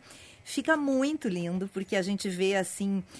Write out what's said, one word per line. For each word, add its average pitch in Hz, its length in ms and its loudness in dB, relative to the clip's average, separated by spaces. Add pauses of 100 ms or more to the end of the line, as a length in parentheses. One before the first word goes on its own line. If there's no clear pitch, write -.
(420)
fica - 360 0
muito 277 500 2
lindo, 180 460 0
porque 196 240 -2
a 196 40 4
gente 196 280 0
vê, 190 260 2
assim, 196 480 0 (160)